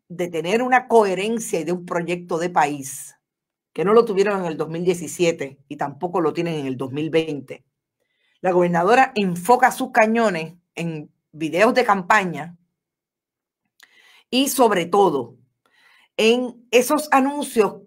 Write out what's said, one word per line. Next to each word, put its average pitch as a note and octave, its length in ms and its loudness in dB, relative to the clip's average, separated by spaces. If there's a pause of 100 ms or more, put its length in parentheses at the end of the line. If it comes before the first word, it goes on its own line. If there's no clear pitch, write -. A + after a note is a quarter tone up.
de F3 200 -8
tener F3 360 -2
una B3+ 240 0
coherencia G#3 720 0
y D#3 40 -4
de E3 100 -4
un F3 120 -8
proyecto F3 540 -4
de F3 100 -2
país, D3 640 -4 (600)
que D#3+ 120 -4
no G#3 80 2
lo A#3 120 8
tuvieron G3 340 0
en F3+ 80 -4
el D3+ 100 -6
dos D#3 120 -6
mil E3+ 140 -6
diecisiete E3+ 840 -2
y D3 100 -14
tampoco E3+ 420 -6
lo D3+ 140 0
tienen E3+ 220 -4
en C#3+ 100 -6
el C3 120 -6
dos B2+ 140 -8
mil D3+ 200 -6
veinte, D3+ 520 -4 (800)
la F3+ 100 0
gobernadora F3+ 600 4
enfoca G#3+ 580 2
sus - 200 -8
cañones A3 640 2 (180)
en E3 380 -8 (200)
videos E3 440 0
de B3 80 2
campaña F3+ 760 -2 (1700)
y C4+ 180 0
sobre G3+ 380 2
todo F3 500 2 (800)
en A#3+ 540 0
esos B3+ 400 2
anuncios C4+ 760 0